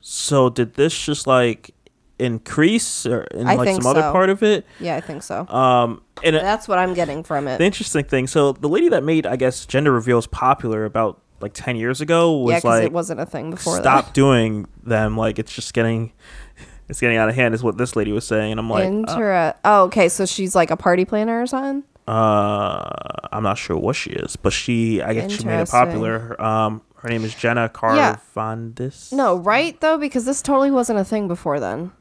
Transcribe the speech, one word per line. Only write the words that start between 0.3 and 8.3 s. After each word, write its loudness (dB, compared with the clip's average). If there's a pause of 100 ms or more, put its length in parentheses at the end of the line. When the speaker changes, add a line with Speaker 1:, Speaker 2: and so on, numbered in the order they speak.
Speaker 1:
did -2
this 2
just, -4
like, 0 (480)
increase 0
or -2
in, -4
Speaker 2:
I 4
Speaker 1:
like, 2
Speaker 2:
think 0
Speaker 1:
some 2
other 4
Speaker 2:
so. 0
Speaker 1:
part 2
of 0
it? 2 (140)
Speaker 2:
Yeah, -4
I -6
think -12
so. -8
Speaker 1:
Um, 2 (220)
and 4
it 2
Speaker 2:
That's -2
what 0
I'm 0
getting -4
from -4
it. -4
Speaker 1:
The 4
interesting -2
thing, -2
so 4